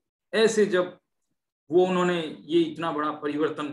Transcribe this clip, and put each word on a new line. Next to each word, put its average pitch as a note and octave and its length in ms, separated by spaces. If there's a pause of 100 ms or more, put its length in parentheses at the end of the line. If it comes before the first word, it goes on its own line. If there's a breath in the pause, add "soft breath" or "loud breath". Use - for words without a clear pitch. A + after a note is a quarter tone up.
(340)
ऐसे G#3+ 320
जब F3+ 320 (720)
वो F3+ 160
उन्होंने F3+ 540
ये E3 200
इतना D#3+ 320
बड़ा D3+ 180
परिवर्तन D3 640